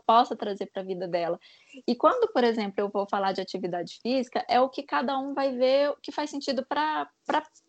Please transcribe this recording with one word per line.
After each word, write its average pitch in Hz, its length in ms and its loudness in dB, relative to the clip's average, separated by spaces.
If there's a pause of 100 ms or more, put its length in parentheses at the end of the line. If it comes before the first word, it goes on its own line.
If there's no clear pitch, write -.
possa 226 300 6
trazer 202 300 -6
pra 196 160 -8
vida 190 260 -6
dela. 170 300 -2 (480)
E 240 100 0
quando, 440 360 4
por 247 120 2
exemplo, 220 340 0
eu 202 120 0
vou 202 180 -2
falar 196 240 0
de 196 80 -4
atividade 180 600 -6
física, 247 460 -2
é 247 120 4
o 262 80 4
que 277 140 -8
cada 277 360 -2
um 277 140 -6
vai 277 240 0
ver 269 340 4
o - 120 -4
que 294 100 -12
faz 302 180 -4
sentido 277 380 -4
pra, 302 400 -2 (180)
pra, 208 160 2 (260)